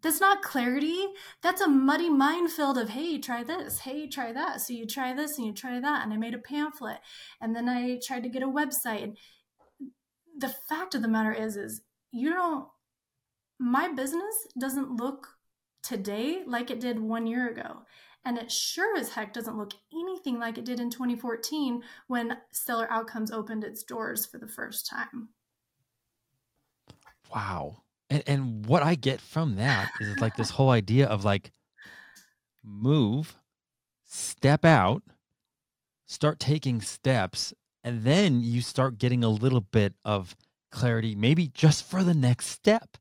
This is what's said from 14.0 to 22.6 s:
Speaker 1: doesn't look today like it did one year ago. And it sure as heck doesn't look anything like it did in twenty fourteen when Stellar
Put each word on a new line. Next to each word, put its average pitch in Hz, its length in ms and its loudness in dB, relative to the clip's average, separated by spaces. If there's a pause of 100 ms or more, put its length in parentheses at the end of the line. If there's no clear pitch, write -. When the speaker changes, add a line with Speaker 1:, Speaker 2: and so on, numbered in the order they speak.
Speaker 1:
doesn't 262 380 -4
look 254 420 -6 (460)
today 247 640 -4
like 247 240 -4
it 240 80 -6
did 233 220 -4
one 226 260 -4
year 240 220 -2
ago. - 360 -10 (400)
And 240 140 -4
it 226 140 -8
sure 392 440 -2
as 254 180 -4
heck 208 180 -8
doesn't 226 260 -8
look 208 160 -8 (180)
anything 339 460 -6
like 226 180 -6
it 233 80 -10
did 247 140 -6
in 240 100 -4
twenty 240 280 -4
fourteen 240 680 -4 (240)
when 233 340 -4 (120)
Stellar 226 400 -4